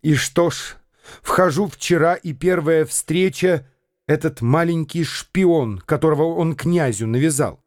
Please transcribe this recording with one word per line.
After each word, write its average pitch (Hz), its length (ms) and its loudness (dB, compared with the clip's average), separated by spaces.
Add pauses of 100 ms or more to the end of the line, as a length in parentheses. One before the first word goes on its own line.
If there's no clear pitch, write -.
И 151 120 2
что 170 360 0
ж, - 280 -12 (440)
вхожу 180 460 0
вчера, 170 460 0
и 170 180 -8
первая 160 520 0
встреча — 175 840 0 (400)
этот 151 320 -2
маленький 165 640 0
шпион, 156 720 0
которого 156 560 0
он 165 220 -2
князю 135 500 -2
навязал. 131 600 -2